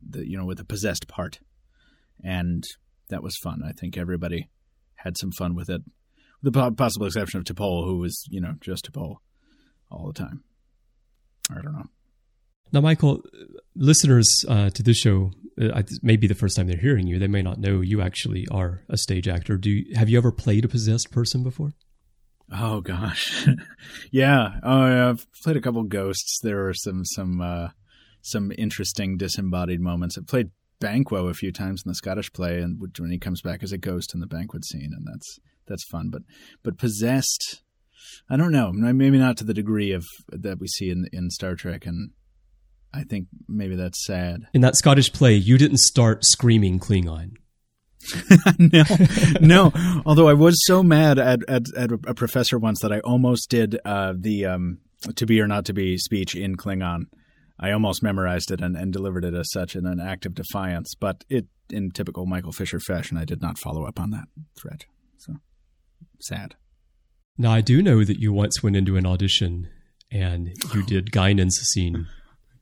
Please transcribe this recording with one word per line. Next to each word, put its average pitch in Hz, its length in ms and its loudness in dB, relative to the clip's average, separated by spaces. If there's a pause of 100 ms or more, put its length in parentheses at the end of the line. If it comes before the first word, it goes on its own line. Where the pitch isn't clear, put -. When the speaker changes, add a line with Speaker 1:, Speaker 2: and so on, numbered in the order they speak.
(120)
Speaker 1:
that, - 160 -12
you 95 100 -10
know, 92 80 -8
with 92 140 -8
a 90 60 -18
possessed 107 420 -6
part. - 320 -12 (840)
And 87 400 -4 (460)
that 92 140 -10
was 90 200 -10
fun. 76 220 -8
I 78 60 -10
think 90 260 -12
everybody 85 520 -6 (460)
had - 220 -12
some 95 140 -8
fun 87 240 -6
with 87 140 -10
it. 87 120 -6 (600)
The 139 100 -2
po-, 127 200 0
possible 110 340 -2
exception 98 340 -4
of 87 60 -10
T'Pol, 90 400 -4
who 92 140 -4
was, 87 300 -6
you 95 120 -8
know, 80 180 -8
just - 320 -12
T'Pol 95 260 -12 (720)
all - 160 -14
the 151 120 -12
time. - 240 -12 (1080)
I - 100 -14
don't 147 120 -12
know. - 120 -14 (840)
Speaker 2:
Now, 143 100 4
Michael, 156 420 4 (520)
listeners, 135 720 6
uh, 104 240 2
to - 120 -6
this 117 140 6
show, 95 340 2 (300)
uh, 110 120 2
I, 101 100 0 (200)
may 113 140 6
be 104 100 4
the 92 80 2
first 98 200 -2
time 92 120 0
they're 90 100 -2
hearing 101 300 0
you. 87 120 -2
They 98 80 0
may 98 140 0
not 92 180 -4
know 98 220 0
you 101 200 0
actually 92 500 -6
are 92 380 -4
a 98 80 -4
stage 95 300 -4
actor. 90 300 -2
Do 101 140 -2
you, - 240 -2
have 113 140 4
you 120 80 4
ever 120 140 4
played 110 340 0
a - 40 0
possessed 113 420 -2
person 123 320 -2
before? 143 300 -6 (800)
Speaker 1:
Oh, 107 300 -4
gosh. - 720 -2
<laughs> - 40 -2 (540)
Yeah. 131 420 4 (100)
Oh, 131 240 4
yeah. 123 220 4
I've 120 160 -4 (180)
played 160 140 0
a 117 40 -4
couple 117 220 -2
ghosts. 98 600 -4
There 101 200 -2
were 95 100 -2
some, 92 320 -6
some, 90 360 -6
uh, 87 280 -6 (520)
some 101 360 -6
interesting 98 600 -6
disembodied 90 640 -4
moments. 87 360 -4
I've - 100 -14
played 123 220 -2 (300)
Banquo 104 480 -2
a 90 80 -4
few 95 160 -8
times 95 340 -8
in 90 40 -10
the 90 60 -6
Scottish 98 380 -8
play, 87 280 -4
and 87 180 -6
w-, 92 200 -12
when 85 120 -6
he 87 80 -4
comes 90 220 -8
back 90 220 -8
as 95 80 -10
a 98 60 -8
ghost 87 380 -8
in 87 40 -6
the 82 80 -8
banquet 85 380 -10
scene, 73 300 -10
and - 100 -14
that's, - 320 -16 (300)
that's - 240 -12
fun. 87 180 -8
But, - 140 -12 (400)
but - 160 -6
possessed, 117 840 -4 (680)
I 123 80 -2
don't 170 140 2
know. 123 180 2
M-, 117 280 0
maybe 135 220 6
not 127 180 2
to 110 60 -10
the 107 100 -2
degree 104 380 -2
of, 90 140 -4 (240)
that 92 300 -10
we 90 80 -10
see 95 220 -6
in, 90 240 -4
in 90 160 -6
Star 92 260 -6
Trek, 82 300 -10
and 87 260 -8 (800)
I 143 120 -10
think 95 240 -8 (200)
maybe 98 280 -6
that's 90 280 -6
sad. 90 420 -6 (100)
Speaker 2:
In 123 60 6
that 127 140 6
Scottish 139 380 6
play, 120 220 6
you 110 240 6
didn't 139 220 6
start 113 440 4
screaming 104 540 4
Klingon. 87 540 -2 (680)
Speaker 1:
<laughs> - 560 6
No, 165 260 8 (580)
no. 175 640 8
Although 156 240 8
I 143 40 8
was 165 220 8 (100)
so 185 180 6
mad 156 360 6
at, 123 300 4
at, 123 140 0 (120)
at 120 160 -2
a 120 220 -6
professor 120 440 -2
once 110 240 0
that 107 120 0
I 107 80 -2
almost 123 480 2
did, 113 340 2
uh, 98 340 -2
the, 101 280 -2
um, 90 340 -4 (360)
to 120 100 -4
be 107 160 4
or 104 60 2
not 104 180 -2
to 101 80 -6
be 92 240 -2
speech 95 380 -4
in 95 200 -4
Klingon. 90 480 -4 (560)
I 95 120 -2
almost 104 300 0
memorized 95 500 -2
it 90 100 -6
and, 90 160 -4
and 92 160 -6
delivered 92 320 -4
it 87 80 -4
as 87 180 -6
such 90 240 -6
in 90 100 -6
an 90 140 -4
act 92 260 -8
of 90 80 -8
defiance, 92 640 -8
but 95 320 -6
it, 127 180 -4 (220)
in 95 220 -6
typical 92 340 -8
Michael 90 280 -6
Fisher 87 260 -8
fashion, 82 380 -6
I 82 80 -4
did 87 160 -8
not - 180 -8
follow 78 260 -8
up - 140 -12
on 98 120 -6
that 107 140 -10 (320)
threat. 151 280 -18 (320)
So, - 160 -16 (880)
sad. - 340 -12 (840)
Speaker 2:
Now, 117 140 2
I 113 100 4
do 127 200 4
know 113 240 4
that 101 140 -2
you 107 120 0
once 101 320 0
went 98 140 2
into 95 180 2
an 92 100 2
audition 90 640 -2 (420)
and 90 440 -4 (200)
you 101 100 0
did 98 280 -2
Guinan's 95 460 2
scene. 82 500 -2 (540)